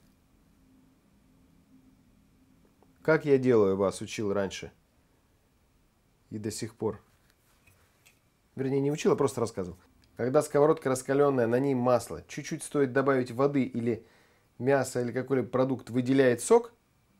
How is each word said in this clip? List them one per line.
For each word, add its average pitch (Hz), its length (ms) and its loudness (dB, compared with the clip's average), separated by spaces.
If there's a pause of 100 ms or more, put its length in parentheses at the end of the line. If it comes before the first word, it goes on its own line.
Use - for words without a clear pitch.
(3000)
Как 156 220 2
я 139 120 6
делаю, 110 400 4
вас 95 240 0
учил 104 320 -6
раньше. 95 380 -6 (1600)
И 107 80 -10
до 107 100 -8
сих 107 260 -10
пор. 104 260 -6 (1500)
Вернее, 131 260 -2
не 139 100 0
учил, 160 200 0
а 147 40 4
просто 135 240 0
рассказывал. 98 380 -6 (420)
Когда 131 220 2
сковородка 147 480 2
раскаленная, 135 580 0
на 120 120 2
ней 139 160 0
масло, 120 520 -2
чуть-чуть 151 340 -12
стоит 139 300 -2
добавить 131 400 0
воды 135 320 0
или 117 420 -4 (520)
мясо, 127 420 0
или 120 140 -4
какой-либо 127 340 -2
продукт 131 420 -2
выделяет 127 520 2
сок, 233 320 2 (460)